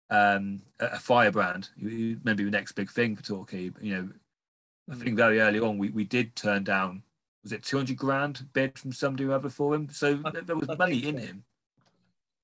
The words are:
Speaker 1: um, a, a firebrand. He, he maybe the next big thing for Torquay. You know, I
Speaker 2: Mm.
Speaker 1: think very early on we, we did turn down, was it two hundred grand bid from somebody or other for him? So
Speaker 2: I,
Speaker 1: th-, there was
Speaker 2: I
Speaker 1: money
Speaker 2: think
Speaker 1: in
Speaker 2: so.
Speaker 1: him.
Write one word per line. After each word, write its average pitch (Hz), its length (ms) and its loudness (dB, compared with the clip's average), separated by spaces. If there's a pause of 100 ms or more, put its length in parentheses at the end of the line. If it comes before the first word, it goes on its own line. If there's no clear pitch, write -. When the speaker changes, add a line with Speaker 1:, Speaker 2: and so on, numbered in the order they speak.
Speaker 1:
um, 101 520 4 (180)
a, 117 60 0
a 104 140 -6
firebrand. 101 800 2
He, 107 120 -6
he 113 340 -2
maybe 104 200 0
the 101 80 0
next 101 220 -2
big 98 160 -4
thing 117 260 0
for - 80 -14
Torquay. 92 480 -8 (100)
You 101 140 -4
know, 92 140 -6 (800)
I 139 60 -10
Speaker 2:
Mm. 120 80 -12
Speaker 1:
think 117 140 0
very 110 240 6
early 107 180 4
on 110 180 0
we, 101 120 0
we 107 160 -2
did 120 320 -2
turn 101 260 0
down, 95 400 -2 (400)
was 104 80 -14
it 107 120 -8
two - 120 -4
hundred 131 220 -2
grand 135 560 -2
bid 131 260 0
from 131 140 -8
somebody 135 320 -2
or 135 80 0
other 139 160 -2
for 147 260 0
him? 151 140 -4
So 143 340 0
Speaker 2:
I, 156 80 -4
Speaker 1:
th-, 165 140 -10
there 170 100 -2
was - 140 -2
Speaker 2:
I 160 60 -6
Speaker 1:
money 160 260 2
Speaker 2:
think 147 160 -4
Speaker 1:
in - 40 -8
Speaker 2:
so. - 60 -10
Speaker 1:
him. 95 160 -16 (1000)